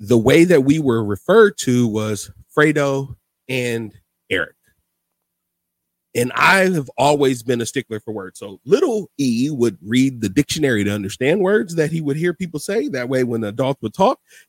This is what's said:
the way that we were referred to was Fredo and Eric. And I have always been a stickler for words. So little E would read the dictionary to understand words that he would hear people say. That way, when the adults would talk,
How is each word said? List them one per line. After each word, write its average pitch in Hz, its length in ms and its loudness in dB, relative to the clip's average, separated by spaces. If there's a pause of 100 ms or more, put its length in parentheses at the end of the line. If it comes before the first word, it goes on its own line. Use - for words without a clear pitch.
the 110 180 2
way 139 260 6
that 170 180 4
we 143 180 2
were 117 240 0
referred 202 560 2
to 123 280 2
was 107 420 -4 (260)
Fredo 143 600 0 (320)
and 120 460 -4 (360)
Eric. 92 240 -4 (1600)
And 120 200 -2
I 185 360 4
have 156 260 -4
always 135 460 2
been 120 180 -2
a 113 60 -4
stickler 113 340 -8
for 110 140 -12
words. 95 240 -12
So 101 260 -16
little 220 540 0
E 127 340 0
would 117 300 0
read 123 400 0
the 101 80 -2
dictionary 135 540 0
to 101 100 0
understand 127 460 -2
words 196 340 0
that 151 180 -2
he 165 80 -4
would 143 160 -4
hear 175 160 -2
people 165 260 -8
say. 226 300 -4
That 127 220 -6
way, 127 140 0
when 117 180 -2
the 104 60 -4
adults 131 340 -4
would 110 100 -6
talk, 220 280 0 (280)